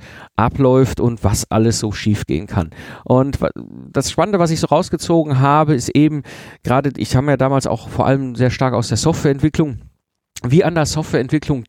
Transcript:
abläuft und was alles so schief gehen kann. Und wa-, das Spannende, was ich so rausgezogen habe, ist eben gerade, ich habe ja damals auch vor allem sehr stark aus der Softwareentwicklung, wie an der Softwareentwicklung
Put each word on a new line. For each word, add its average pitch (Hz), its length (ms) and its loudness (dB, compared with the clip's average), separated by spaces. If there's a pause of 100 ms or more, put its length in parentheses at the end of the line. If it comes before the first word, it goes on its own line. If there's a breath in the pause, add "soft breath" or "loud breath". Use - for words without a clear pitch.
(360 loud breath)
abläuft 127 640 2
und 117 240 -2
was 104 260 -2
alles 113 280 2
so 104 140 -4
schief 104 340 -2
gehen 82 200 -4
kann. 85 220 -2 (380 loud breath)
Und 131 340 2
wa-, - 80 0 (420)
das - 200 -2
Spannende, 196 280 0
was 170 120 2
ich 160 100 -2
so 170 60 0
rausgezogen 156 720 0
habe, 147 340 4
ist 120 220 -2
eben 151 280 2 (380 loud breath)
gerade, 135 360 0
ich - 180 -2
habe 139 120 2
ja 139 100 2
damals 135 280 0
auch - 220 -4
vor - 160 -2
allem 135 300 0
sehr 123 160 0
stark 127 240 0
aus 113 140 -2
der 113 100 0
Softwareentwicklung, 147 800 0 (680)
wie 131 180 4
an 165 120 -2
der 156 100 0
Softwareentwicklung 143 840 -2